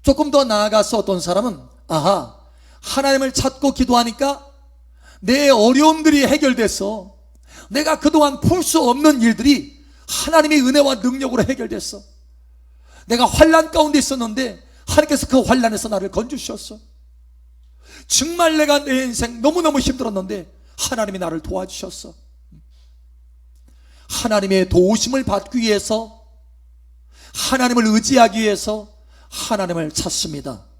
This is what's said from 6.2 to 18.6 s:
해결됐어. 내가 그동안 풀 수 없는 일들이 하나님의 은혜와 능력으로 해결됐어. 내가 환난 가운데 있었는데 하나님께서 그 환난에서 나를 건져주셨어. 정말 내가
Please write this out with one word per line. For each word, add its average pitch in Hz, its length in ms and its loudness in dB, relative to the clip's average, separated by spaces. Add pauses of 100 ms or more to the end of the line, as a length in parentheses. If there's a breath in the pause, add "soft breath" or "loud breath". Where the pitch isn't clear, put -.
해결됐어. 214 880 -2 (560 loud breath)
내가 302 300 -2
그동안 294 420 2
풀 359 220 2
수 - 160 0 (100)
없는 285 320 4
일들이 233 600 0 (240 soft breath)
하나님의 302 540 2
은혜와 269 340 2
능력으로 254 480 -2
해결됐어. 233 580 -8 (1040 soft breath)
내가 233 180 2
환난 320 460 4
가운데 302 280 2
있었는데 233 640 -6 (260 soft breath)
하나님께서 302 400 0
그 254 140 4
환난에서 226 480 0
나를 196 220 -4
건져주셨어. 226 680 -10 (1300 loud breath)
정말 330 500 0
내가 285 260 2